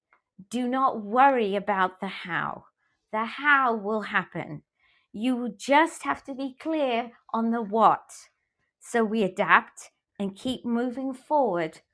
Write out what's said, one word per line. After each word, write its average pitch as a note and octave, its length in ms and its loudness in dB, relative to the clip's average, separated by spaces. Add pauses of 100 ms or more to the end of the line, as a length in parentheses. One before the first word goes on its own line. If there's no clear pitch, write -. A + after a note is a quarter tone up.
(500)
"Do B3 180 -2
not B3+ 360 0
worry A3+ 520 4
about F#3+ 440 0
the G3 80 -6
how. E3 580 -6 (460)
The G#3+ 140 -2
how C4+ 500 2
will G#3+ 260 -4
happen. F3 640 -6 (480)
You A#3+ 240 -2
will A#3 200 -6
just D4+ 500 2
have C#4 180 -6
to C#4 100 -14
be C4 260 -8
clear B3+ 520 -4 (200)
on A3+ 200 0
the A#3 100 -2
what." G3+ 680 2 (500)
So - 240 -2
we A3 180 0
adapt F#3+ 720 2 (260)
and G3 180 -6
keep - 300 -8
moving B3 480 -2
forward F#3+ 680 0 (120)